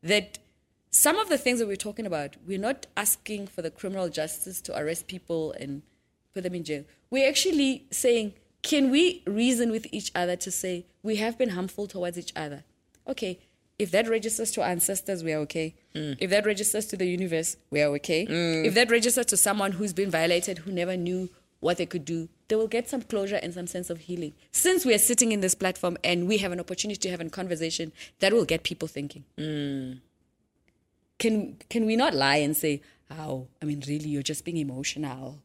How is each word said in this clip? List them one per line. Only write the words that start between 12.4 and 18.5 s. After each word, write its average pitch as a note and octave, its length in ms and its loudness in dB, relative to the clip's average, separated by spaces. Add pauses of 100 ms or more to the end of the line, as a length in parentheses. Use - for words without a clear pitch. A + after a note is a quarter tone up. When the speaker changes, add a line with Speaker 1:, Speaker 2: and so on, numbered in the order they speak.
Speaker 1:
Okay, G3+ 320 -4 (380)
if F#3+ 140 -2
that A3 160 4
registers A3+ 460 0
to - 80 -2
our C3+ 80 2
ancestors, F3+ 540 -2
we D#3+ 100 -2
are D#3 60 0
okay. D#3+ 360 -4 (180)
Speaker 2:
Mm. D3+ 260 -4
Speaker 1:
If F#3 100 0
that G3+ 160 4
registers G#3+ 420 0
to G3+ 100 -6
the F#3 80 0
universe, F3 520 -2 (120)
we D3 120 2
are D3 160 4
okay. D#3 280 0
Speaker 2:
Mm. E3 400 0